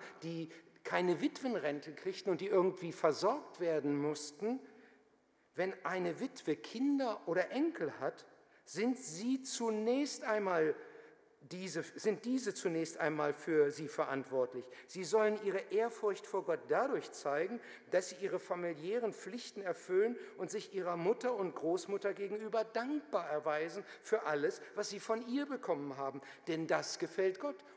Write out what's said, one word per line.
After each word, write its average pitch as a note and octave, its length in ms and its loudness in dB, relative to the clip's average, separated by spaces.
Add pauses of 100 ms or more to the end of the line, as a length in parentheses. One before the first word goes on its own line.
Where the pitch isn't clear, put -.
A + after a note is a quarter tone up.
(220)
die E3 280 -6 (340)
keine F3 360 4
Witwenrente E3 720 -2
kriegten F#3+ 380 -4
und E3 100 2
die F#3+ 60 -2
irgendwie F3+ 460 4
versorgt F#3+ 680 2
werden D3 400 2
mussten: F#3+ 600 -2 (920)
„Wenn F3 200 -2 (100)
eine F3 360 0
Witwe - 360 -2
Kinder C4+ 680 2
oder F3 240 2
Enkel C#4 500 2
hat, - 240 -2 (400)
sind A#3+ 340 0
sie A#3+ 440 -2
zunächst A#3 800 0
einmal G3 520 4 (760)
diese, E3+ 320 -4 (140)
sind - 280 0
diese A#3 300 0
zunächst E3 440 0
einmal D3+ 360 2
für D#3 380 6
sie D3+ 160 -6
verantwortlich. C3 760 0 (220)
Sie F#3 160 -8
sollen G#3+ 420 4
ihre G3 140 2
Ehrfurcht G#3+ 680 0
vor F#3+ 200 -2
Gott E3 240 0
dadurch G3+ 420 2
zeigen, E3+ 500 -2 (300)
dass F3+ 200 2
sie F3+ 120 -10
ihre F3+ 160 -2
familiären F3 760 -2
Pflichten G#3+ 480 -8
erfüllen G3 560 2 (220)
und F3+ 140 -4
sich - 200 -6
ihrer F3 240 -2
Mutter A#3 380 2
und F#3+ 220 -2
Großmutter F#3 580 0
gegenüber G#3+ 500 -2
dankbar A3+ 640 -2
erweisen D#3 560 0 (180)
für - 220 2
alles, D3+ 380 2 (140)
was G#3 120 -2
sie G3 120 -6
von A3+ 280 -2
ihr C#4 160 0
bekommen D3+ 520 -2
haben. C#3 260 -4 (240)
Denn D#3+ 220 -2
das D#3 320 0
gefällt F#3 400 0
Gott.“ - 220 -4 (140)